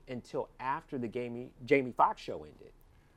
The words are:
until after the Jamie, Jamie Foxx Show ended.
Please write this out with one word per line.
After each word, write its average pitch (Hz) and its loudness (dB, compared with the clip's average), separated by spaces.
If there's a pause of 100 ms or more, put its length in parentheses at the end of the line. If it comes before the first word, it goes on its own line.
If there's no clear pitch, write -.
until 123 -6 (100)
after 139 -4
the 120 -2
Jamie, 123 -6 (140)
Jamie 127 6
Foxx - 4
Show 98 -8
ended. - -20 (440)